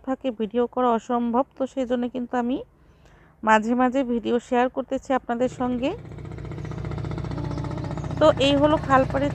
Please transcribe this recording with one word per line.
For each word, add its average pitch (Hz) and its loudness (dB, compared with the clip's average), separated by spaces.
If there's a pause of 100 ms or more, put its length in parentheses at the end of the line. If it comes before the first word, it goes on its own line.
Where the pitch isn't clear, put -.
ফাঁকে 262 -4
ভিডিও 226 -2
করা 254 0
অসম্ভব। 240 0 (140)
তো 262 -2
সেই 262 -4
জন্য 240 -2
কিন্তু 247 -6
আমি 247 -2 (800)
মাঝে 220 4
মাঝে 254 2
ভিডিও 233 0
শেয়ার 247 2
করতেছি 262 -4
আপনাদের 247 0
সঙ্গে। 247 -2 (2250)
তো 302 8
এই 277 4
হলো 302 4
খালপাড়ে 269 2